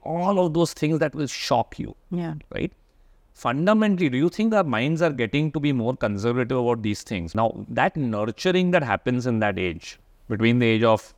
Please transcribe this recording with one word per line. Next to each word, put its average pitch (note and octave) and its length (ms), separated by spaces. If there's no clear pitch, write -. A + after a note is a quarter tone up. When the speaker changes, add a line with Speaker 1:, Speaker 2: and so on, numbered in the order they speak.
Speaker 1:
all F3+ 360
of F3 140
those E3 200
things D#3 260
that D3+ 140
will D3 140
shock - 520
you, A2 160
Speaker 2:
Yeah. E3+ 240
Speaker 1:
right? - 160
Fundamentally, F#3 760
do B2 80
you E3 120
think A3 240
our G3 100
minds D3 380
are E3 100
getting C3+ 420
to D#3+ 60
be D3 140
more B2 220
conservative A#2+ 600
about A#2+ 280
these G#2 180
things? E2+ 320
Now, A2 360
that B2+ 280
nurturing C3+ 760
that F3 120
happens B2 420
in A#2 140
that G2+ 180
age, F2+ 420
between A#2 300
the A#2 80
age A2+ 160
of A2 340